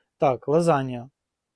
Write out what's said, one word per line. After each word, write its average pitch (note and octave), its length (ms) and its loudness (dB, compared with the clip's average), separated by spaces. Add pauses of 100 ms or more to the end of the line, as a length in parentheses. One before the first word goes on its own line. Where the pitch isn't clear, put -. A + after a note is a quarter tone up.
(180)
Так, C3 300 0
лазанья. C#3 640 0 (460)